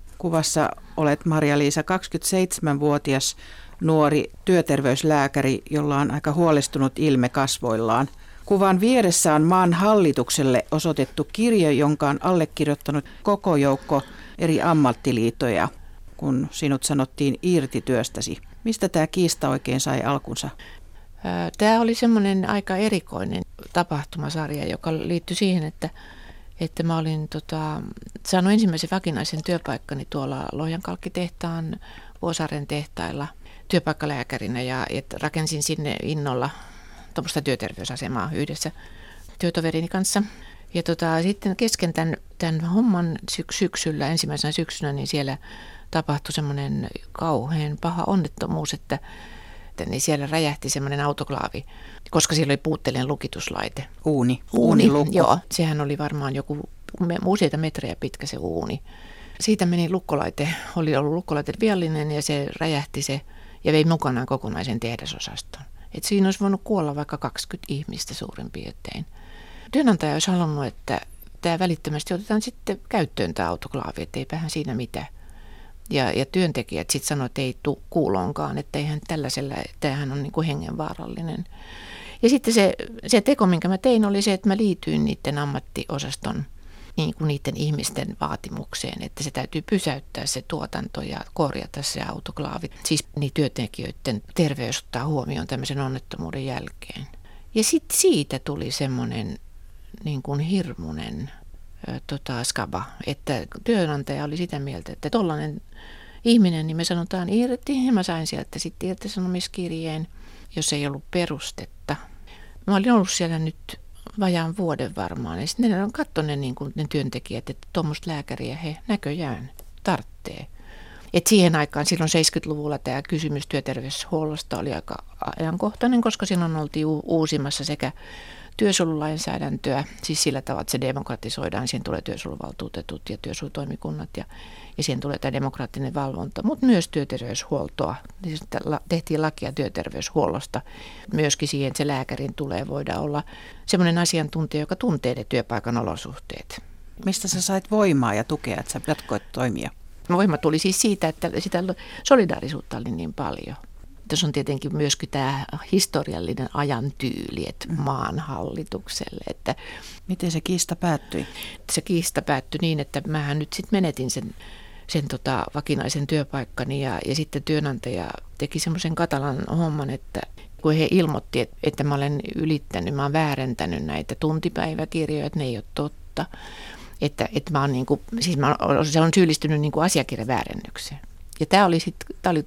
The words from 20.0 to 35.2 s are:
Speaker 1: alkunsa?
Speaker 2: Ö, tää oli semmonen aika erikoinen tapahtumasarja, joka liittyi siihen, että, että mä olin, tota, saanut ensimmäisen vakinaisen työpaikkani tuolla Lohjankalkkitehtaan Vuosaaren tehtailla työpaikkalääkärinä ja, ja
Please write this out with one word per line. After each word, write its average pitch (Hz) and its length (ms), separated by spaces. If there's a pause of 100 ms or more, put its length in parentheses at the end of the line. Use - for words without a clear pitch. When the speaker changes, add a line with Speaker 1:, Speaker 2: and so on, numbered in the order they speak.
Speaker 1:
alkunsa? 139 460 (680)
Speaker 2:
Ö, 175 400
tää 220 220
oli 226 140
semmonen 202 540
aika 196 280
erikoinen 190 640 (300)
tapahtumasarja, 151 960
joka 160 240
liittyi 170 440
siihen, 180 280
että, - 260 (680)
että 165 220
mä 165 160
olin, 156 300
tota, 156 540 (440)
saanut 185 260
ensimmäisen 180 400
vakinaisen 165 520
työpaikkani 143 640
tuolla 139 420
Lohjankalkkitehtaan 165 1200 (460)
Vuosaaren 151 440
tehtailla 147 600 (420)
työpaikkalääkärinä 131 920
ja, 131 280
ja - 120 (180)